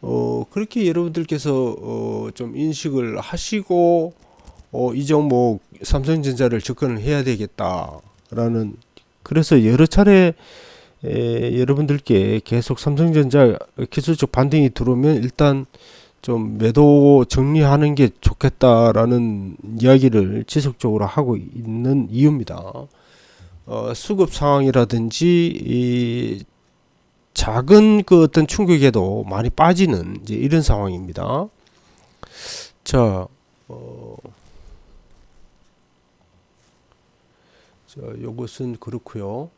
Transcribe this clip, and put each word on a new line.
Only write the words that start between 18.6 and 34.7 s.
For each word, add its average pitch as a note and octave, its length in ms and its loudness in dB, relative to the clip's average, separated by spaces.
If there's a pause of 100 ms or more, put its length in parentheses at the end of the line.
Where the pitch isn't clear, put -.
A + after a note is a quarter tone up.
이야기를 A#2 680 4
지속적으로 A#2+ 580 -2
하고 B2 320 -4
있는 A#2 720 -4
이유입니다. B2+ 800 -2 (800)
어, A2+ 260 -8
수급 F#3+ 400 -2
상황이라든지 C#3 1300 0
이 A#2+ 800 -4 (920)
작은 G3+ 680 4
그 E3+ 200 6
어떤 D#3 240 2
충격에도 A#2 840 0
많이 G#2 200 -2
빠지는 D3+ 760 0
이제 G#2 100 -10
이런 C#3+ 300 0
상황입니다. F#2+ 840 -4 (1400)
자, G2+ 440 0 (400)
어, A#2+ 480 -20 (3750)